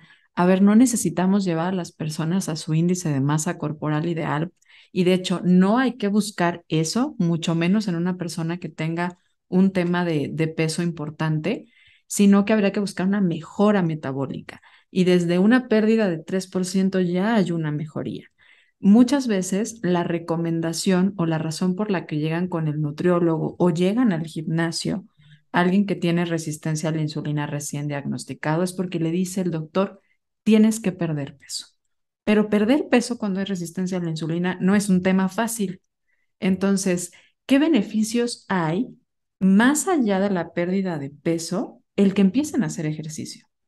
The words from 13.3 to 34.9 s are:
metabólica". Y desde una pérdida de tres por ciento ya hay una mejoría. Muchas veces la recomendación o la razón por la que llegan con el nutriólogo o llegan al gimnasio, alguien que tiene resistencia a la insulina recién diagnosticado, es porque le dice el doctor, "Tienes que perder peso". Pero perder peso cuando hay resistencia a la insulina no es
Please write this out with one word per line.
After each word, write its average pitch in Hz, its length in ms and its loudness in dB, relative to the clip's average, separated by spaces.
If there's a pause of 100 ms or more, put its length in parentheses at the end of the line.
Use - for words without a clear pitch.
metabólica". 139 800 -6 (300)
Y 185 140 0
desde 175 340 4
una 247 300 4
pérdida 220 420 2
de 165 80 -2
tres 185 280 -6
por 185 200 -4
ciento 190 340 0
ya 180 340 0
hay 180 160 2
una 160 220 -2
mejoría. 151 540 -8 (520)
Muchas 254 480 6
veces 196 560 -2
la 175 220 0
recomendación 170 1120 0
o 170 80 -2
la 160 140 0
razón 160 380 -2
por 214 140 -2
la 165 160 -2
que 156 120 -6
llegan 160 300 -2
con 160 200 -2
el 151 140 -2
nutriólogo 160 760 0
o 180 120 4
llegan 190 420 2
al 160 140 -4
gimnasio, 165 800 -4 (460)
alguien 180 340 2
que 185 100 -2
tiene 175 300 0
resistencia 156 640 -4
a - 20 -2
la 160 80 -2
insulina 147 460 -4
recién 147 420 -8
diagnosticado, 143 720 -4
es 185 120 -4
porque 180 260 -6
le 165 100 -2
dice 180 300 -2
el 180 100 -2
doctor, 165 500 -4 (420)
"Tienes 220 380 4
que 185 120 -2
perder 156 460 -6
peso". - 300 -14 (560)
Pero 208 260 2
perder 214 400 2
peso 240 280 0
cuando 196 220 -4
hay 196 60 -4
resistencia 185 520 -4
a 175 40 -4
la 165 80 -4
insulina 170 500 -2
no 185 140 4
es 202 160 2